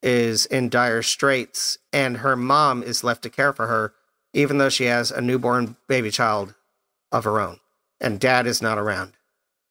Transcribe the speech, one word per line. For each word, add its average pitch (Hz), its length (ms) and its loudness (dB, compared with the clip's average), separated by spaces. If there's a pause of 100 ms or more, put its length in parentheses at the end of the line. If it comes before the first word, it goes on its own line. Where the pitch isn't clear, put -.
is 117 440 2
in 127 220 0
dire 120 340 2
straits, - 760 -2 (140)
and 131 260 0
her 131 180 -2
mom 131 480 2
is 120 180 -4
left 120 200 -2
to 117 80 -12
care 139 220 0
for 113 140 -4
her, 110 280 -2 (380)
even 143 260 2
though 139 100 4
she 131 160 0
has 120 260 0
a - 100 -6
newborn 123 560 0 (120)
baby 123 220 0
child 107 440 0 (560)
of 113 140 0
her 107 160 2
own, 90 180 -4 (420)
and 107 200 -2
dad 127 260 2
is 120 160 -2
not 110 160 0
around. 95 360 -4 (560)